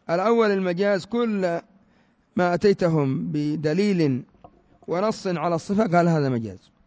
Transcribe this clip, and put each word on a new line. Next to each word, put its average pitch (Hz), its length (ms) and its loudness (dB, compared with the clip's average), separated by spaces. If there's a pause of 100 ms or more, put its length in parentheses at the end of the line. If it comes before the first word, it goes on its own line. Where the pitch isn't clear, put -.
(100)
الأول 214 400 2
المجاز، 190 560 -2
كل 202 540 -2 (760)
ما 175 180 2
أتيتهم 170 800 2
بدليل 156 880 0 (680)
ونص 196 380 -2
على 170 280 -2
الصفة 175 420 0
قال: 170 120 4
"هذا 151 200 2
مجاز". 110 420 -6 (160)